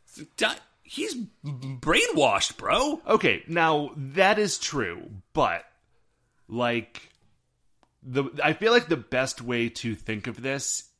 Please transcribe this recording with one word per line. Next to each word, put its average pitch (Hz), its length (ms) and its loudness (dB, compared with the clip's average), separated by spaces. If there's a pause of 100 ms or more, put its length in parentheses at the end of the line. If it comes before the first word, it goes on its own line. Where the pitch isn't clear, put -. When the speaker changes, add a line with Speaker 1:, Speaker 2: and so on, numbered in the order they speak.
(360)
Speaker 1:
Da-, - 180 0 (280)
he's 359 320 -6 (300)
brainwashed, 135 1120 2
bro. 233 500 0
Speaker 2:
Okay, 123 400 2
now, 156 500 2
that 185 420 2
is 208 200 2
true, 95 520 -4 (220)
but, 104 320 2 (840)
like, 120 600 -4 (920)
the, 131 220 -2 (180)
I 151 100 4
feel 220 200 2
like 240 160 4
the 165 80 2
best 127 460 -4
way 117 260 0
to 113 260 -6
think 107 320 -6
of 117 160 -10
this 135 420 -4 (160)